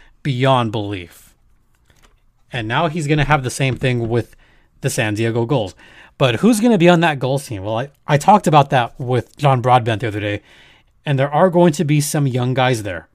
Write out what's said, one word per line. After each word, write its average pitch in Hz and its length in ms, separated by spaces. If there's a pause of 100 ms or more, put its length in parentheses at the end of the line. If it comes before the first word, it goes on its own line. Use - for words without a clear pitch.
(240)
beyond 127 480
belief. 101 640 (1160)
And 113 160
now 139 200
he's 151 200
gonna 151 180
have 143 180
the 123 60
same 131 260
thing 120 340
with 117 260 (460)
the - 80
San 107 240
Diego 117 320
Gulls. 113 300 (420)
But 123 200
who's 214 220
gonna 226 180
be 170 120
on 175 120
that 151 180
Gulls 139 280
team? 98 160
Well, 110 140
I, 135 140 (160)
I 147 100
talked 190 300
about 147 240
that 123 280
with 123 380
John 135 240
Broadbent 120 400
the 120 60
other 104 120
day, 104 220 (640)
and 143 120
there 139 160
are 175 160
going 175 240
to 151 120
be 147 160
some 147 260
young 123 260
guys 127 300
there. 90 320